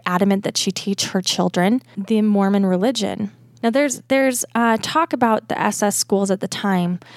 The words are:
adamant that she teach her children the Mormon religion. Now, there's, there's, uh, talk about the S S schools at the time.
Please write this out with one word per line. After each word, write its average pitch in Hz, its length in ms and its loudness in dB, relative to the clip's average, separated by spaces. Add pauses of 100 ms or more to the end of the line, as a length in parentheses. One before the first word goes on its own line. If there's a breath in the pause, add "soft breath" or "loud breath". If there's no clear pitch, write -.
adamant 196 400 2
that - 140 -4
she - 120 -2
teach - 360 -4
her 185 160 -2
children 185 580 0 (160)
the 214 240 0
Mormon 202 460 2
religion. 202 640 -2 (300)
Now, 233 80 0
there's, 269 380 0
there's, 269 360 2 (100)
uh, 226 280 2
talk 320 320 -2
about 233 340 0
the - 100 -4
S 208 240 0
S 202 140 2
schools 196 340 0
at 190 100 -2
the 180 80 -4
time. 180 520 -2 (160 loud breath)